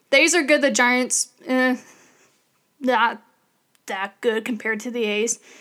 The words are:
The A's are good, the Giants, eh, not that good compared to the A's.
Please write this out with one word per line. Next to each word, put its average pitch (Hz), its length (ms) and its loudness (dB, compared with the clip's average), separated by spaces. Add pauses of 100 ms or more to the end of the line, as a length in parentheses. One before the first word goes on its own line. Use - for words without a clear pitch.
(100)
The 277 60 4
A's 302 180 4
are 349 80 2
good, 285 200 2
the 277 80 4
Giants, 247 580 0 (180)
eh, 254 300 0 (1040)
not 233 420 0 (640)
that 196 340 -8
good 220 240 0
compared 220 360 -6
to 247 100 -10
the 233 140 -4
A's. 214 340 -2 (220)